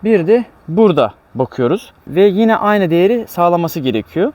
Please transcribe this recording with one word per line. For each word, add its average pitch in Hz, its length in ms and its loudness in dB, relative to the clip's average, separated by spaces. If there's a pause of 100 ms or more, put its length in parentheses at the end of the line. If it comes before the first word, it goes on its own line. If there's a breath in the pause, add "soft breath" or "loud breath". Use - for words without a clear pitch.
bir 196 240 0
de 226 180 2 (220)
burada 160 460 2 (220)
bakıyoruz 127 580 -2 (140)
ve 151 140 -2
yine 208 340 2
aynı 208 340 0
değeri 196 380 0
sağlaması 175 520 -2
gerekiyor. 131 560 -4